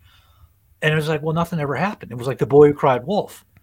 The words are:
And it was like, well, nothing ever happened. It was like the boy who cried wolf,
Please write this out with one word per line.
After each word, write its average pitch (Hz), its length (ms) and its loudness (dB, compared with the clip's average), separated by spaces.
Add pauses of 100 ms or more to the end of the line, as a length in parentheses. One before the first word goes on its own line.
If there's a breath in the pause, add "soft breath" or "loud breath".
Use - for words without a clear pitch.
(840 soft breath)
And 156 100 2
it 156 40 0
was 151 120 -4
like, 151 140 -4
well, 160 120 -4
nothing 170 240 -4
ever 143 160 -4
happened. 147 380 -6
It 120 40 -12
was 120 100 -8
like 131 120 -6
the 143 80 -2
boy 147 220 8
who 147 60 2
cried 127 320 0
wolf, 185 400 -8 (160)